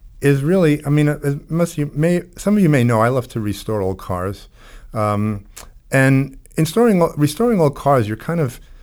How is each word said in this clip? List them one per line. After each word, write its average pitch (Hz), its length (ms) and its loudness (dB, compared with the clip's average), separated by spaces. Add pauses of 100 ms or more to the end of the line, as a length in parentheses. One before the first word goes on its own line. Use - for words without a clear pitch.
(200)
is 139 220 2
really, 156 420 2
I 147 60 -4
mean, 147 180 4
uh, 143 300 -4 (100)
most 165 300 -2
you 143 160 -4
may, 170 280 0 (140)
some 208 200 0
of 202 60 4
you 165 60 6
may 135 160 4
know, 117 160 2
I 117 80 4
love 127 200 -2
to 117 120 -8
restore 104 400 -4
old 95 180 -4
cars. 95 500 -8 (440)
Um, 104 540 -4 (440)
and 135 480 2 (180)
in 156 100 0
storing, 226 340 2 (160)
restoring 180 440 0
old 143 140 2
cars, 131 340 0
you're 110 80 -4
kind 170 240 -6
of, 123 200 -4 (220)